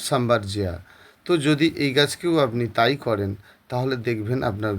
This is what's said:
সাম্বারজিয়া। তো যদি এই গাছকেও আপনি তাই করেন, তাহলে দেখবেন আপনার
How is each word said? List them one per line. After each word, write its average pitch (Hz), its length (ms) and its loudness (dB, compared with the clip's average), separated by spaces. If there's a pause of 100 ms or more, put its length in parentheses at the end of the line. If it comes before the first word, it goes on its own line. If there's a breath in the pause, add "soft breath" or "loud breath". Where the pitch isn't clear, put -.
সাম্বারজিয়া। 104 640 0 (520 soft breath)
তো 175 100 0
যদি 151 300 2 (100)
এই 143 160 0
গাছকেও 147 460 2
আপনি 120 300 2
তাই 117 280 2
করেন, 101 340 -2 (380 soft breath)
তাহলে 131 280 -2
দেখবেন 113 460 -2
আপনার 107 360 -2